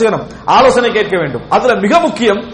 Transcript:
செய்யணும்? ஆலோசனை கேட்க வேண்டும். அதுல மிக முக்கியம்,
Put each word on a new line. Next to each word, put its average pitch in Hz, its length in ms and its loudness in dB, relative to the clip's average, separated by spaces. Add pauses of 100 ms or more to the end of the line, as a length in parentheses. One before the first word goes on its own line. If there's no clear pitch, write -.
செய்யணும்? 202 260 0 (180)
ஆலோசனை 240 480 2
கேட்க 190 260 -2
வேண்டும். 131 300 -6
அதுல 233 260 0
மிக 208 260 2
முக்கியம், 233 540 -2